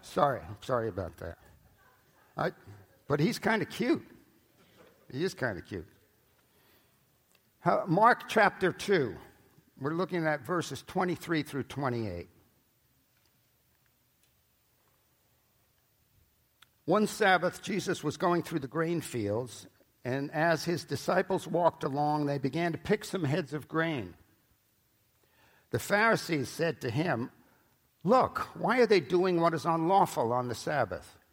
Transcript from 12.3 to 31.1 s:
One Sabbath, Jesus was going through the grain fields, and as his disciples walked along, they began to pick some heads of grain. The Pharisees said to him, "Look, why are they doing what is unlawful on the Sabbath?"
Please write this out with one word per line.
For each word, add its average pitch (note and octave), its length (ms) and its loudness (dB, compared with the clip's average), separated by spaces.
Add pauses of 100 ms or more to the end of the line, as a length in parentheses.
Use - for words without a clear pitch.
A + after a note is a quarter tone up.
One G3+ 220 4
Sabbath, F3+ 560 2
Jesus F3+ 400 -4
was D3 140 -4
going F3 260 2
through D#3+ 160 -4
the C3 80 -8
grain E3 340 -2
fields, A#2 640 -4 (400)
and C#3 240 -4
as D#3+ 340 2
his E3+ 200 -2
disciples F3+ 640 0
walked E3 360 0
along, D3 440 0
they C#3+ 100 -2
began D3+ 340 -2
to D3+ 60 -6
pick G#3 260 -2
some G3 200 -6
heads D3 280 -2
of D3 160 -8
grain. D3+ 460 -4 (1600)
The A#2+ 80 0
Pharisees F#3 680 2
said D#3+ 320 -2
to C3 80 -4
him, C3+ 420 -2 (720)
"Look, A3 360 2 (200)
why G#3+ 220 2
are A#3 40 8
they G3+ 140 6
doing F3 400 2
what E3 140 4
is D3+ 120 -4
unlawful E3 680 2
on B2 160 0
the A2+ 40 -4
Sabbath?" A2 640 -2 (160)